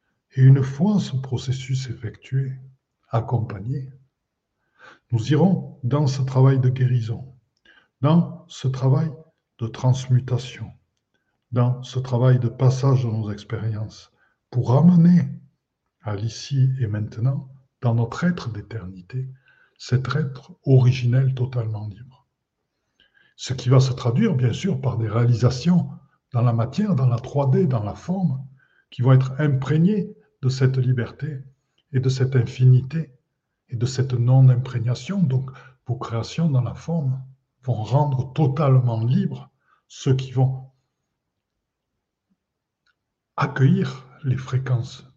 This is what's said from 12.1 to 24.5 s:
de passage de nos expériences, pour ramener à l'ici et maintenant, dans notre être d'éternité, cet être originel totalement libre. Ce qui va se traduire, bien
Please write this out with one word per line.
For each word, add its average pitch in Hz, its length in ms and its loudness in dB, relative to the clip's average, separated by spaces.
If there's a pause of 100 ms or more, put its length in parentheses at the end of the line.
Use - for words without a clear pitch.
de 117 100 0
passage 131 540 2
de 120 40 -2
nos 107 240 -4
expériences, 107 800 -8 (380)
pour 123 220 -2
ramener 170 560 6 (720)
à 107 140 -6
l'ici 131 640 -2
et 117 80 -2
maintenant, 107 600 -4 (320)
dans 117 140 0
notre 117 280 -2
être 175 260 -2
d'éternité, 104 800 -12 (480)
cet 127 380 -2
être - 380 -6 (120)
originel 127 680 4
totalement 110 520 -6
libre. - 400 -18 (1080)
Ce - 180 -10
qui - 160 -4
va 131 100 6
se - 140 2
traduire, 156 420 0
bien 120 180 0